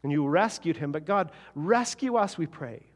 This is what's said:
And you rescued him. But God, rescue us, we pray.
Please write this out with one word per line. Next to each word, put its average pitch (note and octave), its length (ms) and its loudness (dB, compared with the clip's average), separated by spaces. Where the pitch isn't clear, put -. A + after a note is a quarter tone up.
And C#3+ 100 -2
you D3 140 2
rescued E3+ 500 2
him. C#3+ 160 -4
But D#3 140 -6
God, F#3+ 260 0
rescue A#3 640 0
us, G3+ 220 0
we D#3+ 80 -2
pray. A#2 500 -12